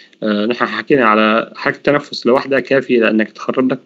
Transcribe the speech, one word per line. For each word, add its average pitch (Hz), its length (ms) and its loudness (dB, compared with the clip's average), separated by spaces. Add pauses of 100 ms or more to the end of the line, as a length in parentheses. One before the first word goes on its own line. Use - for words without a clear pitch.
(240)
آه، 104 220 -2
نحن 120 200 -2
حكينا 110 400 0
على 107 500 2
حركة 139 220 -4
التنفس - 500 -2
لوحدها 135 320 0
كافية 127 400 0
لأنك 110 320 0
تخرب 131 400 -4
لك 135 140 -6